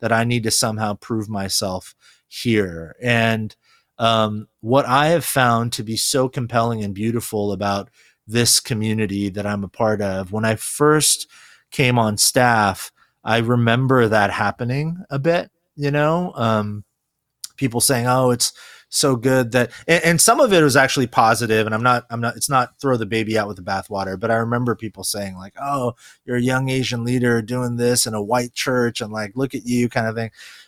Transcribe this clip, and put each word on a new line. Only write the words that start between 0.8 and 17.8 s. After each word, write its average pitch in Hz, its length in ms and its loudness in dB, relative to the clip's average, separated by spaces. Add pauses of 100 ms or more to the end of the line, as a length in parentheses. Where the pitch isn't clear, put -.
prove 107 340 -6
myself 98 680 -6 (340)
here. 90 760 -2
And, 113 540 0 (420)
um, 110 500 0 (120)
what 127 240 2
I 139 220 2
have 165 180 2
found 117 500 2
to - 80 -6
be 110 140 -6
so 131 320 0
compelling 117 560 -2
and 101 80 -6
beautiful 107 600 -4
about 101 360 -4 (380)
this 117 340 2
community 107 680 -2
that 101 160 -6
I'm 101 180 -4
a 92 40 -10
part 107 340 -2
of, 95 300 -6
when 107 120 -4
I 113 120 2
first - 720 0 (420)
came 123 280 2
on 107 200 0
staff, 113 760 2 (320)
I 113 140 2
remember 120 720 4
that 101 220 4
happening 127 680 -4 (100)
a 143 100 -6
bit, 170 320 -2 (260)
you 143 140 -2
know, 160 440 0
um, 107 500 -2 (720)
people 120 240 -2